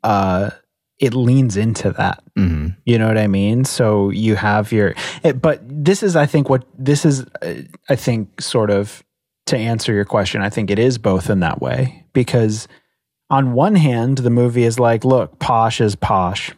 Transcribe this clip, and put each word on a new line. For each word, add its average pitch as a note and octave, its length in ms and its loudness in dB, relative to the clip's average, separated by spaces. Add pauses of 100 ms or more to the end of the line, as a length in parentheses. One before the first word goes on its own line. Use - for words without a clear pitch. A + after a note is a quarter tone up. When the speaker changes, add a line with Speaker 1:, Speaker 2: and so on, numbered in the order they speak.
Speaker 1:
uh, G2 460 0 (500)
it A#2+ 140 0
leans B2+ 420 2
into G#2 360 -2
that. - 300 -4 (140)
Speaker 2:
Mm-hmm. E2 320 0 (160)
Speaker 1:
You A#2 140 2
know A2 100 2
what A2 100 2
I G#2+ 100 2
mean? G2+ 360 0
So G#2+ 460 0
you G#2 260 0
have G2+ 360 -2
your, G#2 220 2 (280)
it, C3+ 180 0
but D3+ 280 0
this D3+ 340 0
is, F#3+ 140 0
I D3 100 4
think, C#3+ 220 0
what, C3 160 0 (120)
this C#3 280 0
is, C3+ 200 2 (180)
uh, E2+ 120 -6 (340)
I C#3+ 80 2
think, A2+ 440 -4
sort A2 300 0
of, G2+ 320 -2 (440)
to - 100 0
answer A2+ 380 -2
your G2+ 100 0
question, G2+ 380 -2
I G2+ 80 -2
think G#2 200 -4
it G2+ 80 0
is A#2+ 200 2
both F#2+ 320 0
in G2+ 100 2
that D#2+ 220 -2
way. C2 500 -4
Because A2+ 560 0 (640)
on C3+ 220 0
one F3 240 2
hand, B2+ 420 2
the B2 120 0
movie A#2+ 340 2
is A#2 140 0
like, A#2 260 2
"Look, B2+ 340 0
posh A#2 420 0
is G#2+ 140 2
posh." F#2+ 640 -2